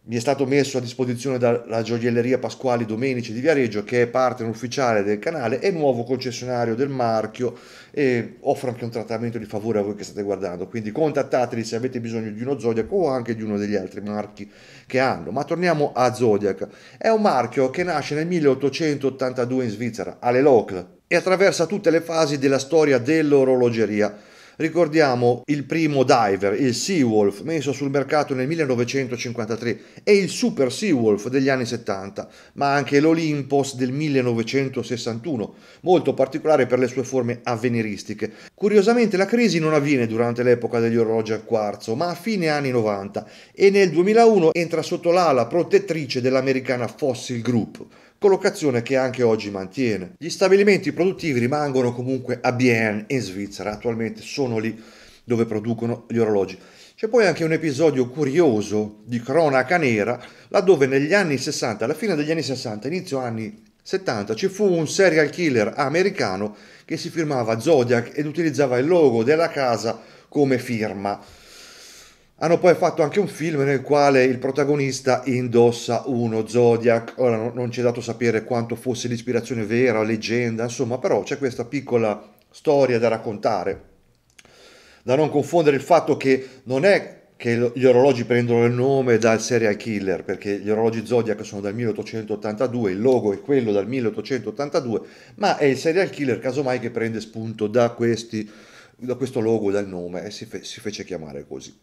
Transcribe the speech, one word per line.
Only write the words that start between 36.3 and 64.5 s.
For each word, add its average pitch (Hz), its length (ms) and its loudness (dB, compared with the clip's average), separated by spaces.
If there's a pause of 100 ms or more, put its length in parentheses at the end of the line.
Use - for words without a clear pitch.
per 123 120 0
le 127 80 2
sue 123 160 -4
forme 120 400 -4
avveniristiche. 110 880 -4 (240)
Curiosamente 208 640 4
la 190 100 2
crisi 226 320 2
non 156 140 2
avviene 139 340 2
durante 117 360 0
l'epoca 117 380 2
degli 117 160 2
orologi 110 360 0
al 107 120 -6
quarzo, 107 520 -2
ma 170 120 -2
a 170 60 -6
fine 180 340 -2
anni 143 220 0
novanta, 104 560 -2 (280)
e 196 160 6
nel 196 200 4
duemilauno 196 600 6
entra 160 300 -2
sotto 170 300 -2
l'ala 156 340 4
protettrice 160 760 0
dell'americana 127 680 0
Fossil 123 520 -4
Group, 113 460 -2 (360)
collocazione 170 600 2
che 135 140 -2
anche 127 280 0
oggi 107 260 0
mantiene. 95 680 -6
Gli 156 120 -12
stabilimenti 196 640 4
produttivi 160 480 0
rimangono 131 520 0
comunque 127 480 -6
a 127 120 0
Bienne 113 560 2
in 135 120 -2
Svizzera, 98 520 -8
attualmente 113 500 -6
sono 120 360 -4
lì 110 220 -6 (440)
dove 113 200 0
producono 113 640 -4
gli 113 100 -2
orologi. 101 380 2 (380)
C'è 220 140 -6
poi 220 180 4
anche 165 160 0
un 160 80 0
episodio 143 580 2
curioso 113 960 0
di 120 140 -4
cronaca 135 560 2
nera, 120 480 0 (260)
laddove 165 360 6
negli 139 280 2
anni 170 220 2
sessanta, 113 480 -4
alla 143 100 -2
fine 202 200 -2
degli 147 160 -2
anni 160 140 -2
sessanta, 117 420 -6
inizio 151 320 -6
anni 110 420 -8 (220)
settanta, 135 540 -4
ci 190 100 -4
fu 185 260 0